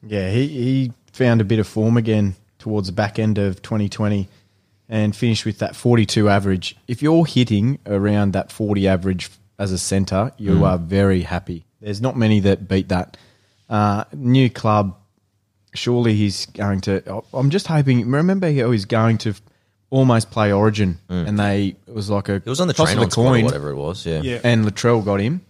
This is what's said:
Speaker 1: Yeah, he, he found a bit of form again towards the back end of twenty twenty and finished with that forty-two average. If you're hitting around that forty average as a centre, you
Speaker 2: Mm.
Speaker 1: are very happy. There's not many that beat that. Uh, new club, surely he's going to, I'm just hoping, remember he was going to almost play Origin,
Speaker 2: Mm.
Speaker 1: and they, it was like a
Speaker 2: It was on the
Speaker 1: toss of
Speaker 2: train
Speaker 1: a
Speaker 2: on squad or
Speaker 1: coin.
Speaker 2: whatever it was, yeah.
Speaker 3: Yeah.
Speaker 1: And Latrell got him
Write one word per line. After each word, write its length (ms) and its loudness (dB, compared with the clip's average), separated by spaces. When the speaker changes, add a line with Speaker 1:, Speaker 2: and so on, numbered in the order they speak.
Speaker 1:
Yeah, 240 -4
he, 180 0
he 440 -2
found 300 2
a 20 2
bit 140 2
of 100 2
form 300 0
again 380 0
towards 280 -4
the 60 -10
back 240 -2
end 220 0
of 240 -4
twenty 260 -4
twenty 380 -4
and 280 -2
finished 300 -2
with 120 -6
that 180 -6
forty-two 540 2
average. 480 0
If 140 -6
you're 240 4
hitting 640 0
around 460 0
that 180 -4
forty 360 0
average 440 -2
as 140 -4
a 80 -4
centre, 580 -2
you 140 -4
Speaker 2:
Mm. 160 4
Speaker 1:
are 100 0
very 460 2
happy. 420 -8
There's 180 -8
not 160 -4
many 260 4
that 260 2
beat 220 -2
that. 280 -4
Uh, 340 0
new 380 2
club, 440 0
surely 420 0
he's 320 -2
going 340 -4
to, 420 -4
I'm 160 0
just 180 -2
hoping, 420 2
remember 400 0
he 140 0
was 220 0
going 340 2
to 140 -4
almost 420 2
play 200 2
Origin, 480 2
Speaker 2:
Mm. 180 -4
Speaker 1:
and 120 -2
they, 360 -2
it 60 -20
was 160 -8
like 200 -2
a 60 0
Speaker 2:
It 100 -6
was 160 -4
on 60 0
the 60 -2
Speaker 1:
toss 160 2
of 60 2
Speaker 2:
train 40 0
Speaker 1:
a 60 4
Speaker 2:
on 60 -4
squad 120 2
or 60 4
Speaker 1:
coin. 160 4
Speaker 2:
whatever 260 -2
it 40 -6
was, 300 -8
yeah. 160 -2
Speaker 3:
Yeah. 220 -6
Speaker 1:
And 220 2
Latrell 380 0
got 160 0
him 300 -2